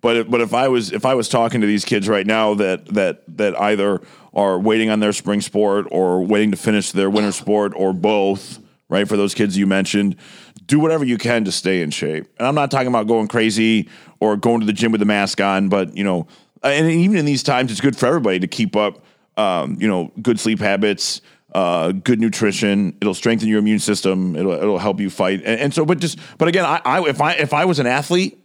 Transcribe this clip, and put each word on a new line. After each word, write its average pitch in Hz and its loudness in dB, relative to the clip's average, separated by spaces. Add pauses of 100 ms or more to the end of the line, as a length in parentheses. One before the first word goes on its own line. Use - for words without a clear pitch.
But 120 -2
if, 113 -4
but 117 0
if 113 -4
I 123 0
was, 120 -2
if 107 -6
I 131 2
was 117 -2
talking 117 0
to 104 0
these 104 0
kids 101 -2
right 101 0
now 110 2
that, 95 -2
that, 98 -2 (140)
that 101 -2
either 101 0 (320)
are 98 2
waiting 110 2
on 107 0
their 104 2
spring 104 -2
sport 101 0
or 92 2
waiting 104 2
to 95 -2
finish 104 0
their 98 2
winter 104 0
sport 101 -2
or 95 0
both, 98 0 (300)
right? 101 0
For 107 0
those 101 0
kids 98 0
you 101 2
mentioned, 98 0 (480)
do 147 2
whatever 160 0
you 120 0
can 117 0
to 92 -2
stay 92 -2
in 78 -4
shape. 76 -6 (100)
And 120 -2
I'm 139 0
not 143 0
talking 131 -2
about 113 0
going 113 2
crazy 110 2 (300)
or 107 2
going 117 2
to 107 -2
the 104 0
gym 113 0
with 113 0
the 104 2
mask 101 0
on, 98 2
but, 95 0
you 101 -2
know, 90 -2 (360)
and 147 2
even 180 2
in 156 0
these 143 0
times, 127 0
it's 95 -6
good 135 2
for - 0
everybody 117 2
to 92 -2
keep 104 -2
up, 104 -2 (320)
um, 90 -2
you 107 0
know, 92 -2 (100)
good 113 0
sleep 110 -2
habits, 101 0 (340)
uh, 87 0
good 101 0
nutrition. 101 0
It'll 104 0
strengthen 113 0
your 107 2
immune 107 2
system. 95 -2
It'll, 90 -2
it'll 90 0
help 98 -2
you 98 -2
fight. 95 -2
And, 113 -2
and 143 -2
so, 160 0
but 165 0
just, 170 -6 (180)
but 160 2
again, 175 2
I, 156 0
I, 160 0
if 131 -2
I, 147 2
if 143 -2
I 151 2
was 175 0
an 131 2
athlete 143 0